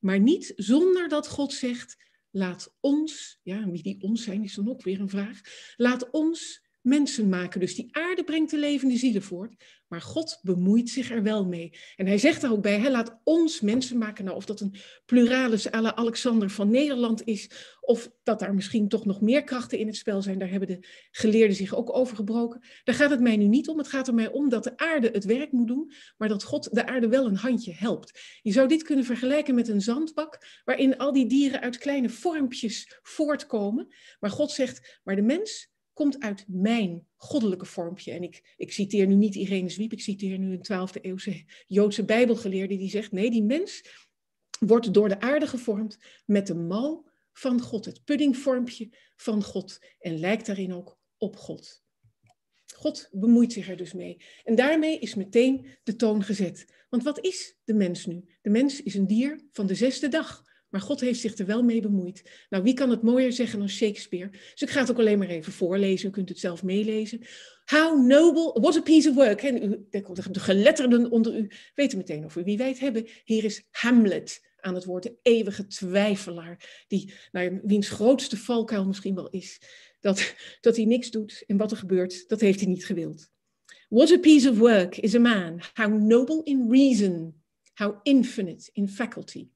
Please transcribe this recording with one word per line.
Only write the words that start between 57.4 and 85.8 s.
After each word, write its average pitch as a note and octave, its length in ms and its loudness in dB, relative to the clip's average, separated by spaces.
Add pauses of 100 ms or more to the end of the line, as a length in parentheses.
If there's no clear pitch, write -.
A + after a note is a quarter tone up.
de A3 100 -2
mens F3+ 320 0
nu? F3 180 -10 (180)
De G3+ 80 -4
mens C4+ 320 0
is G3 120 -8
een G3 120 0
dier B3+ 340 -2 (120)
van G3+ 140 -4
de F#3 80 -2
zesde C4 340 0
dag. - 400 -6 (200)
Maar G3 120 -4
God C#4+ 200 -6
heeft B3 200 -2
zich G#3+ 180 -6
er F#3+ 80 -4
wel A3 160 0
mee A#3 180 2
bemoeid. G3 680 -6
Nou, F#3+ 140 -2
wie B3 120 4
kan C4 160 0
het A#3 120 0
mooier B3 300 4
zeggen A#3+ 260 -4
dan G3+ 100 -4
Shakespeare? G3 600 -4
Dus - 320 -12
ik D4 80 -4
ga D4 100 0
het B3 100 0
ook A#3+ 80 0
alleen G#3+ 200 4
maar F#3+ 100 -2
even E3+ 240 -8
voorlezen. F#3+ 560 0
U F#3+ 40 -8
kunt F#3 160 -6
het F3 100 -10
zelf E3+ 240 -6
meelezen. G#3+ 580 -4 (440)
"How D4+ 420 4
noble, D4+ 540 6
what D4+ 160 4
a E4 40 2
piece D#4 280 6
of C#4 60 4
work." A#3 280 6
En A#3+ 200 -2
u, G#3 280 -4
de, F#3+ 400 -8
de F#3+ 100 -6
geletterden A#3+ 680 4
onder A3+ 280 2
u G#3 120 -2 (240)
weten - 240 0
meteen D3+ 260 -8
over E3 200 -8
wie G3+ 120 0
wij B3+ 120 -2
het C4 100 -6
hebben. A3+ 280 -4 (180)
Hier A3 200 0
is G#3+ 260 -6
Hamlet A3+ 800 2 (120)
aan F#3 140 -6
het F3+ 100 -8
woord, F3+ 180 -8
de A#3 200 -12
eeuwige G3+ 440 2
twijfelaar. F#3 1200 -6
Die, - 260 -4 (180)
nou, F3+ 300 -2
wiens G#3 260 2
grootste A#3 480 2
valkuil A3+ 500 -2
misschien G3 280 -4
wel F3 160 -8
is - 300 -12 (400)
dat, - 340 -2 (260)
dat A3+ 160 4
hij A3+ 80 2
niks A#3+ 260 2
doet G#3+ 360 -8
en G3+ 100 0
wat G#3 140 0
er A3 60 -4
gebeurt, F#3 520 -4
dat A3 120 -2
heeft G3 200 4
hij F#3+ 80 -2
niet F3+ 180 -4
gewild. D#3+ 440 -8 (580)
"What D4+ 240 8
a F4+ 60 8
piece D4 320 8
of A3 80 4
work G#3+ 380 6
is G#3+ 180 0
a A#3+ 40 6
man, F#3+ 420 2 (140)
how G#3+ 280 2